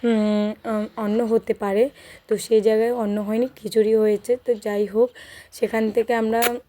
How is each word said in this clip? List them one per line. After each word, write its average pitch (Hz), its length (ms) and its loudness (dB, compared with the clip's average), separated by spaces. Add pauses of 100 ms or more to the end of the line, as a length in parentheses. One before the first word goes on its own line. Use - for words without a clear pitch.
উম, 214 460 2 (160)
উম, 214 200 -4 (120)
অন্ন 214 300 -2
হতে 220 280 0
পারে, 202 300 0 (400)
তো - 140 -4
সেই 220 220 2
জায়গায় 220 320 2
অন্ন 214 300 -2
হয়নি, 220 240 -2 (100)
খিচুড়ি 214 380 0
হয়েছে। 214 420 2
তো 247 180 -6
যাই 208 320 -2
হোক, 220 220 2 (440)
সেখান 220 380 -2
থেকে 226 240 -2
আমরা 226 260 0 (280)